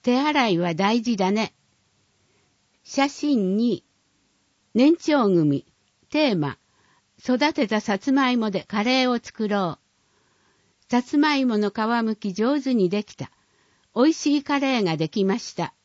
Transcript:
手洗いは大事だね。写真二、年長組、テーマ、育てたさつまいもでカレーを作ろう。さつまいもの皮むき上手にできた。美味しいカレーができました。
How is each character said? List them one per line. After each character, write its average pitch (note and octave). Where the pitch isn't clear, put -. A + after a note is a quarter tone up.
手 B3
洗 C#4+
い E3+
は E3+
大 G#3
事 A3
だ F#3+
ね。 G#3+
写 C#4
真 G#3
二、 A#3
年 C#4+
長 D4
組、 D#3+
テ D4
ー F3+
マ、 C#3+
育 C4+
て C4+
た G#3+
さ G3+
つ C#4
ま C4
い B3
も A3
で F3+
カ G#3
レ B3+
ー -
を A#3+
作 -
ろ G3
う。 -
さ A#3+
つ C#4+
ま D4
い C4+
も A3+
の G#3
皮 A3+
む A3
き G3+
上 C4
手 C4+
に F#3
で G#3
き -
た。 -
美 A3+
味 D#4
し D4
い C#4
カ C#4+
レ C4
ー -
が D#3+
で D#3+
き G3
ま F#3+
し -
た。 -